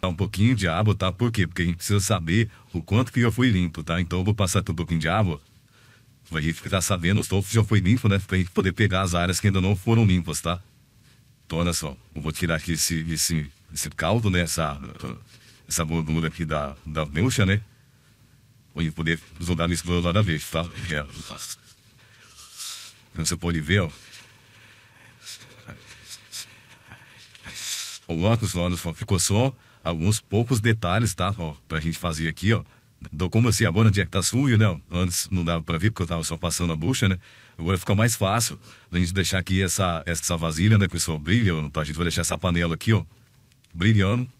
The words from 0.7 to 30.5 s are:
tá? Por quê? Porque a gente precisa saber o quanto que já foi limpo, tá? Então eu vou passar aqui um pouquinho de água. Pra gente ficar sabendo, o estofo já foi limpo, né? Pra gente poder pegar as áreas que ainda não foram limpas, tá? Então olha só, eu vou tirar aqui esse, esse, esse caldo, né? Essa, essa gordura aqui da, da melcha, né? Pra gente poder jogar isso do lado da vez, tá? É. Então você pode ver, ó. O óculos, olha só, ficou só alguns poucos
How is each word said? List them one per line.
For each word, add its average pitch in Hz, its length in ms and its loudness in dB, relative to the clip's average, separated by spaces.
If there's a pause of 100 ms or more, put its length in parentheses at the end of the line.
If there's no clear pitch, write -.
tá? 92 180 -2
Por 117 200 -2
quê? 98 160 0
Porque 87 160 -2
a - 20 2
gente 85 120 0
precisa 101 220 0
saber 92 480 2 (240)
o 87 80 -4
quanto 113 320 0
que - 80 0
já 120 120 4
foi 123 180 2
limpo, 90 340 0
tá? 82 160 -2
Então 87 200 -2
eu 92 40 0
vou 107 120 2
passar 98 240 2
aqui 87 120 -4
um 82 40 -2
pouquinho 82 240 -2
de 78 100 0
água. 95 320 0 (880)
Pra 80 100 -4
gente 80 220 -2
ficar - 200 0
sabendo, 90 360 0
o - 40 2
estofo 98 300 -2
já 110 120 4
foi 101 160 4
limpo, 107 280 4
né? 98 120 4
Pra - 180 -2
gente 90 140 0
poder 95 200 2
pegar 95 300 2
as 90 140 0
áreas 87 240 2
que 104 80 2
ainda 98 120 2
não 95 160 4
foram 113 300 4
limpas, 85 360 2
tá? 87 200 -2 (840)
Então 80 100 -4
olha 85 160 2
só, 73 240 -6 (160)
eu 78 80 -8
vou 78 100 -4
tirar 82 260 -2
aqui 82 160 -4
esse, 80 260 -2 (120)
esse, 78 380 -2 (240)
esse 76 160 -6
caldo, 107 400 0
né? 90 120 2
Essa, 78 380 -2 (880)
essa - 160 -2
gordura 80 440 0
aqui 80 180 -6
da, 73 300 -4 (100)
da 78 220 -4
melcha, 92 360 0
né? 95 160 4 (1160)
Pra 80 80 -2
gente 78 100 -2
poder 82 260 -2 (200)
jogar 85 320 0
isso 80 160 -2
do 87 140 2
lado 85 120 0
da 104 80 4
vez, 82 300 0
tá? 82 180 -2 (220)
É. 76 120 -2 (2000)
Então 80 140 -6
você - 100 0
pode 85 240 -2
ver, 82 200 2
ó. 85 100 0 (4000)
O 82 140 -2
óculos, 107 340 2
olha 87 220 0
só, 82 160 -6
ficou - 240 -2
só 113 340 2 (340)
alguns 87 340 0
poucos 117 400 0